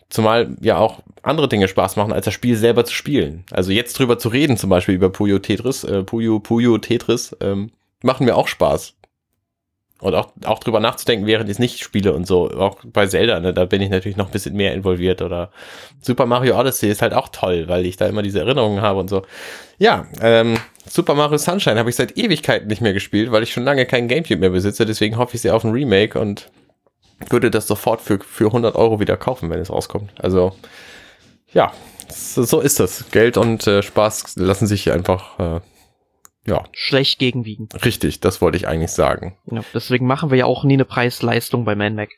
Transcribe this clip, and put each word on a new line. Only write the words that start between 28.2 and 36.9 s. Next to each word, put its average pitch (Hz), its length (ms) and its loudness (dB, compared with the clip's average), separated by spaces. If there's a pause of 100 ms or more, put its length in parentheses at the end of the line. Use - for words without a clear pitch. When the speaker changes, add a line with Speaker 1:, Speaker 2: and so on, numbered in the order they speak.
Speaker 1:
hundert 117 240 0
Euro 113 240 2
wieder 95 160 0
kaufen, - 320 -4
wenn 120 120 -4
es - 100 -8
rauskommt. - 400 -6 (100)
Also, 92 340 2 (1000)
ja, - 180 2 (380)
so, - 320 -4
so 151 180 2
ist 143 180 0
das. - 320 -2
Geld 117 280 4
und, 113 280 0
äh, 101 160 4
Spaß - 540 -2
lassen 92 300 2
sich 101 160 0
hier - 100 0
einfach, 92 460 -2
äh, 85 220 -4 (840)
ja. - 260 -2
Speaker 2:
schlecht - 460 -2